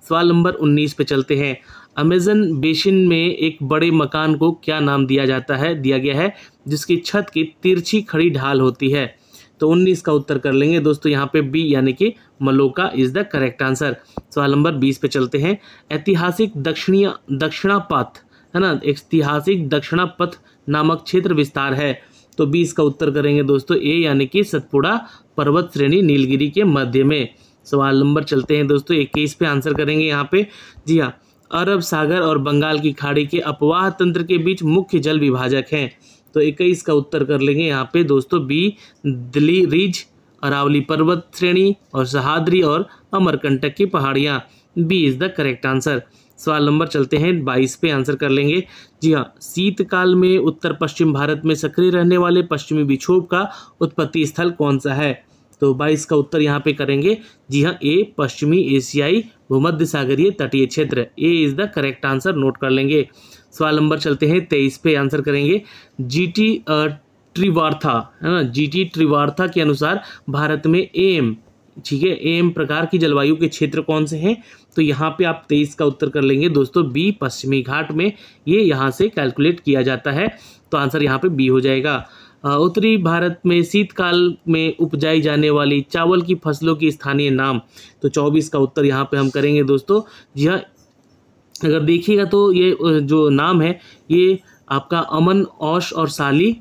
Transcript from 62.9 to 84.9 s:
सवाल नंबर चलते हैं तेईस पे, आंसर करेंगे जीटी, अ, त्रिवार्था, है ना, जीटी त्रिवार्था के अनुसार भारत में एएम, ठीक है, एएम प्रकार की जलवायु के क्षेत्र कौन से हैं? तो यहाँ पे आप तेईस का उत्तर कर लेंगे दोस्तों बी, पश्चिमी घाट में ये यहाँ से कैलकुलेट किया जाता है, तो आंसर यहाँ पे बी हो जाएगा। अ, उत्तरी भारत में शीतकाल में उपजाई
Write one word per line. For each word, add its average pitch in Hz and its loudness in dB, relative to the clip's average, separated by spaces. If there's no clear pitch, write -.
सवाल 156 -2
नंबर 151 0
चलते 147 -2
हैं 175 2
तेईस 139 0
पे, 156 2
आंसर 139 -2
करेंगे 147 0
जीटी, 180 0
अ, 156 0
त्रिवार्था, 156 -2
है 160 -2
ना, 175 0
जीटी 143 -2
त्रिवार्था 147 0
के 170 -2
अनुसार 151 0
भारत 147 -2
में 175 0
एएम, 165 0
ठीक 143 -4
है, 185 2
एएम 170 0
प्रकार 160 -4
की 170 -2
जलवायु 147 2
के 160 0
क्षेत्र 147 -4
कौन 156 0
से 156 -8
हैं? 208 -2
तो 165 2
यहाँ 147 0
पे 160 -2
आप 160 -4
तेईस 147 0
का 156 0
उत्तर 139 0
कर 143 -2
लेंगे 139 2
दोस्तों 143 0
बी, 165 0
पश्चिमी 135 -4
घाट 143 -6
में 180 0
ये 196 4
यहाँ 135 2
से 196 0
कैलकुलेट 147 -2
किया 135 0
जाता 131 -2
है, 180 -4
तो 160 0
आंसर 143 0
यहाँ 135 0
पे 185 0
बी 135 0
हो 127 4
जाएगा। 135 -2
अ, 143 0
उत्तरी 208 2
भारत 170 -2
में 175 2
शीतकाल 175 0
में 160 0
उपजाई 160 0